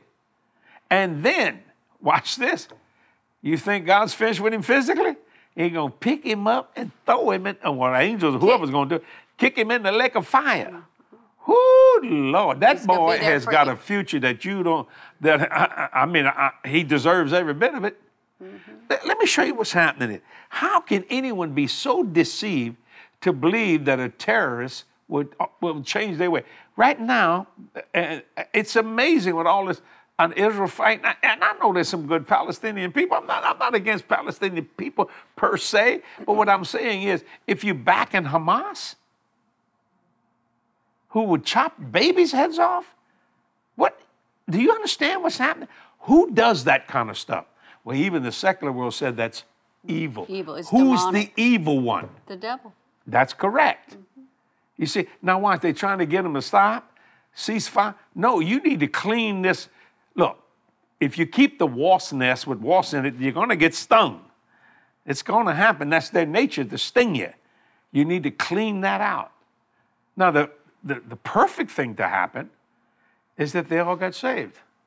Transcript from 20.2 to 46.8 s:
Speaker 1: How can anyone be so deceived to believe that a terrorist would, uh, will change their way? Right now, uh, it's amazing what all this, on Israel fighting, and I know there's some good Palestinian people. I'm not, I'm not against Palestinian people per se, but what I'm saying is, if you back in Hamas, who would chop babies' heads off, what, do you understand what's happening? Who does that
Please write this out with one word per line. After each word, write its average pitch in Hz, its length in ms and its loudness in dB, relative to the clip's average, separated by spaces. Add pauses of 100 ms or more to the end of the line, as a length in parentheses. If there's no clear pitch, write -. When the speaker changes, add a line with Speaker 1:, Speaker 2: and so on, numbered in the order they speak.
Speaker 1:
How 370 300 0
can 196 280 -2
anyone 226 460 -4
be 143 140 0
so 359 340 -2
deceived 165 760 -2 (460)
to 180 100 2
believe 160 540 0
that 135 120 2
a 127 120 -4
terrorist 131 760 -2 (240)
would, 147 320 -4
uh, - 60 -2 (160)
will 156 200 -4
change 202 360 -4
their 180 120 0
way? 147 120 -2 (340)
Right 233 240 2
now, 190 460 0 (480)
uh, 160 240 -2 (340)
it's 214 240 -2
amazing 226 600 2
what 165 100 -2
all 196 200 2
this, 180 140 -4 (380)
on 170 140 2
Israel 202 340 0
fighting, 220 380 0 (180)
and 220 220 0
I 226 160 -2
know 208 140 2
there's 175 160 0
some 160 160 -6
good 156 200 -2
Palestinian 190 640 -2
people. 359 280 0
I'm - 80 -8
not, - 180 -4
I'm - 140 -2
not 247 160 0
against 208 340 -2
Palestinian 170 560 -4 (140)
people 214 320 -4 (260)
per 196 220 0
se, 220 420 0 (240)
but 208 120 0
what 214 120 2
I'm 190 160 2
saying 202 380 -4
is, 196 200 -2 (240)
if - 160 -2
you 202 120 0
back 175 400 0
in 185 100 0
Hamas, 175 720 -2 (2250)
who 220 140 0
would 175 200 2
chop 277 300 0 (180)
babies' 330 400 4
heads 320 260 0
off, 349 360 0 (800)
what, - 240 0 (500)
do 175 120 0
you 311 120 6
understand 381 500 -2
what's 330 160 -4
happening? 269 300 -2 (320)
Who 339 300 6
does 220 340 2
that 139 240 2